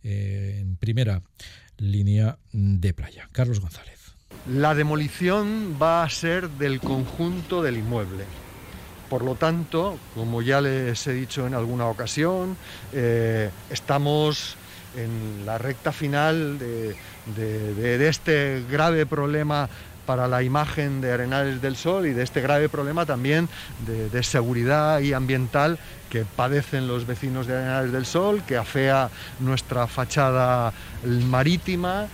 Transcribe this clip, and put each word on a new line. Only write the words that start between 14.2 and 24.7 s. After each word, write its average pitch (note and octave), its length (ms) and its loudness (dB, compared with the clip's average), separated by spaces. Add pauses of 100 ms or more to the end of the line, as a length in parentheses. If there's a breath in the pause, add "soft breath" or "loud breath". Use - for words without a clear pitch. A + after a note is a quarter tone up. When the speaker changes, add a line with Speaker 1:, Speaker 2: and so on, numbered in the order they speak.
Speaker 2:
en A2 480 -6
la A2 100 -2
recta C3 360 -2
final D3 640 0
de, A2+ 360 -4 (400 loud breath)
de, G#2+ 380 -2
de, A#2+ 240 2
de C#3+ 140 6
este C#3 600 2
grave D#3 360 4
problema D3 640 0 (340 loud breath)
para B2 240 2
la B2+ 140 2
imagen C#3 580 0
de B2+ 100 0
Arenales C3 520 0
del C3+ 140 -2
Sol F3+ 300 0
y C#3+ 60 2
de B2 100 0
este B2+ 200 0
grave D3 260 4
problema D3 380 0
también D3 420 2 (380 loud breath)
de, A2 240 -2
de B2 120 0
seguridad C3+ 800 2